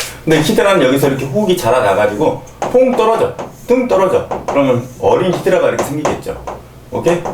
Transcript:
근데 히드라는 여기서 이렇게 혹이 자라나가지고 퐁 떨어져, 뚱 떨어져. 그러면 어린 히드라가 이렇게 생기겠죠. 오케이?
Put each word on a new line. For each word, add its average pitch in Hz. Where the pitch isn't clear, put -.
근데 160
히드라는 196
여기서 139
이렇게 135
혹이 190
자라나가지고 107
퐁 247
떨어져, 226
뚱 247
떨어져. -
그러면 131
어린 180
히드라가 160
이렇게 120
생기겠죠. -
오케이? 165